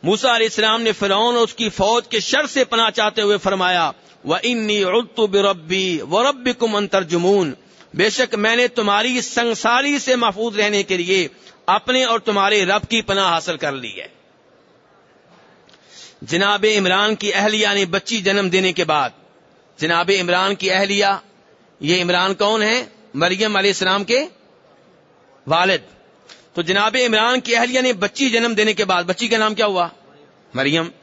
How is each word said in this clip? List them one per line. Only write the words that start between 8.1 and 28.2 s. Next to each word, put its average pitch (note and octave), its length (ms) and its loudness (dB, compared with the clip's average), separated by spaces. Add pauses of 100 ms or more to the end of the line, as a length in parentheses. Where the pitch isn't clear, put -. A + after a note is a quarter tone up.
شک B3 240 -2
میں G#3+ 220 0
نے B3 120 2
تمہاری A#3 520 0
سنگساری A#3+ 800 0
سے B3+ 180 0
محفوظ A3 420 -2
رہنے G#3 240 0
کے F#3+ 140 -2
لیے F3+ 320 0 (380)
اپنے B3+ 380 2
اور A#3 140 0
تمہارے G3+ 460 2
رب G3 240 0
کی A3+ 140 0
پناہ G3 280 0
حاصل E3 260 -2
کر D3 160 -4
لی A2+ 280 -10
ہے۔ - 80 -14 (2250)
جناب G3 440 0 (120)
عمران G3 360 2
کی G3+ 200 -4
اہلیہ G#3+ 400 0
نے G3+ 100 0
بچی G3 360 -4
جنم G3 280 0
دینے F#3 240 0
کے F3 120 -2
بعد، D3 260 0 (640)
جناب E3+ 340 0 (100)
عمران F3+ 340 0
کی F#3+ 160 -4
اہلیہ، G3 500 2 (600)
یہ F3+ 220 0
عمران F3+ 320 0
کون G#3+ 280 0
ہے؟ A#3 240 0 (280)
مریم F#3+ 420 0
علیہ G3 140 2
السلام F#3+ 340 0
کے B3 200 0 (1200)
والد۔ E3+ 520 0 (560)
تو E3+ 80 -4
جناب G3+ 340 0 (100)
عمران A#3 340 2
کی A#3 160 -2
اہلیہ B3 240 0
نے B3+ 120 2
بچی G3+ 380 -2